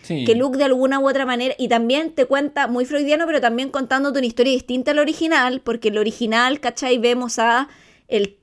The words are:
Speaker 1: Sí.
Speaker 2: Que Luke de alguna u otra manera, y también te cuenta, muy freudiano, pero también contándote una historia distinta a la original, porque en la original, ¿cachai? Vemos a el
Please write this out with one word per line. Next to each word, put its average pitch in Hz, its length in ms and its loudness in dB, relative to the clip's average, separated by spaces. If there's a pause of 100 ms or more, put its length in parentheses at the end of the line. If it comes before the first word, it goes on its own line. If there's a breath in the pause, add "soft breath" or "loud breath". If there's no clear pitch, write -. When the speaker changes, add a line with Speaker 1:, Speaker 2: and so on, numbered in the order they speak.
Speaker 1:
Sí. 147 220 -4
Speaker 2:
Que 160 100 4
Luke 262 240 0
de 285 60 4
alguna 269 340 2
u 269 100 2
otra 269 180 0
manera, 254 320 -2
y 254 100 -2
también 247 440 0
te 285 140 2
cuenta, 285 400 0
muy 247 180 -2
freudiano, 294 420 0
pero 302 140 0
también 247 300 0
contándote 269 480 -2
una 254 80 0
historia 247 260 2
distinta 254 380 -2
a 285 40 0
la 294 80 2
original, 294 580 0
porque 226 280 -4
en 208 80 -2
la 214 40 0
original, 226 600 0
¿cachai? 254 380 0
Vemos 240 400 0
a 233 300 2 (400 soft breath)
el 202 340 -2